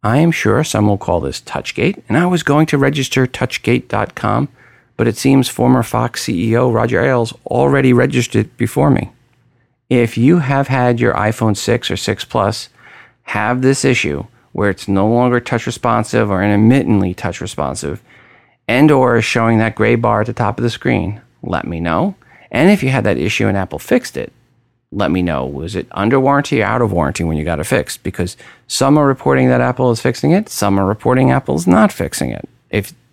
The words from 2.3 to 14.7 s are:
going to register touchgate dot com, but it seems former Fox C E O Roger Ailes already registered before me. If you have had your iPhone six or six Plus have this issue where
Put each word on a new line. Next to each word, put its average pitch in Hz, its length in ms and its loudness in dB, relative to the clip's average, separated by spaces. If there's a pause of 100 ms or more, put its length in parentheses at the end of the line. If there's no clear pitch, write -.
going 151 240 2
to 147 140 0
register 135 480 0
touchgate - 640 -2
dot - 260 -4
com, 110 340 -2 (480)
but 117 100 2
it 113 100 -2
seems 135 320 2
former 123 340 2
Fox 117 400 -4
C 113 260 -2
E 113 80 2
O 123 140 2
Roger 113 280 0
Ailes 120 320 0 (140)
already 135 480 2
registered 123 640 0
before 135 320 0
me. - 220 0 (800)
If 120 280 2
you 147 220 4
have 139 300 -2
had 123 300 2
your 117 140 2
iPhone 110 420 0
six - 360 -2
or 92 60 -4
six - 280 -4
Plus 101 440 -2 (540)
have 117 380 -4
this 135 240 2
issue 82 400 -2 (280)
where 101 180 0